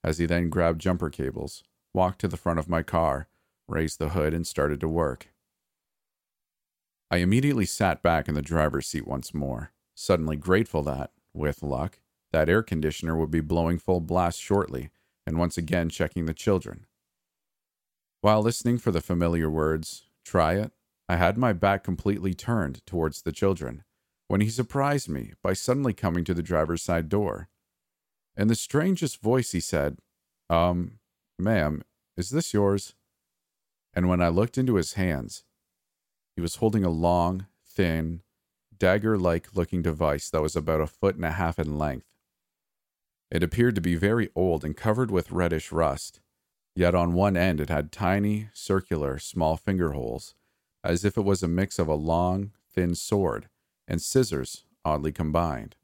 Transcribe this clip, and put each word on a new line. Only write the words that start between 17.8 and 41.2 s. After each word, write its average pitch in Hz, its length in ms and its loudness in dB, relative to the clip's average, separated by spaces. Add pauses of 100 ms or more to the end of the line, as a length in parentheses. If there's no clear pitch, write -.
While 107 200 4
listening 120 360 0
for 117 140 0
the 82 100 0
familiar 85 480 0
words, 78 560 -2 (180)
"Try 82 320 2
it," 104 180 -4 (340)
I 90 80 0
had 90 220 4
my 120 160 2
back 98 320 0
completely 95 480 -2
turned 85 520 -4
towards 80 360 -4
the 80 100 -4
children, 76 540 -2 (420)
when 98 140 0
he 110 80 2
surprised 139 580 -2
me 65 340 -8
by 95 120 0
suddenly 127 400 0
coming 87 320 -2
to 90 80 -2
the 85 100 -2
driver's 82 400 0
side 85 240 0
door. 90 400 -2 (880)
In 104 140 2
the 113 60 4
strangest 165 680 -2
voice 120 300 2
he 87 100 0
said, 73 380 -2 (500)
"Um, 87 500 2 (400)
ma'am, 80 440 0 (340)
is 90 140 -4
this 156 220 -4
yours?" 101 400 2 (1000)
And 90 160 2
when 90 120 4
I 87 60 4
looked 98 300 2
into 127 180 2
his 85 180 0
hands, 76 520 -2 (880)
he 85 60 -6
was 85 160 -4
holding 107 260 2
a 87 60 2
long, 87 580 0 (160)
thin, 82 580 -2 (560)
dagger-like 95 800 2
looking 90 260 0
device 78 480 0
that 80 120 0
was 78 140 -2
about 80 260 0
a 76 60 -2
foot 98 280 -2
and 85 100 -4